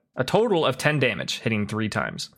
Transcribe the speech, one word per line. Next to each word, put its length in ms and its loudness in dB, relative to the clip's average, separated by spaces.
A 80 0
total 420 2
of 120 0
ten 220 2
damage, 400 0
hitting 280 -2
three 220 -2
times. 480 -4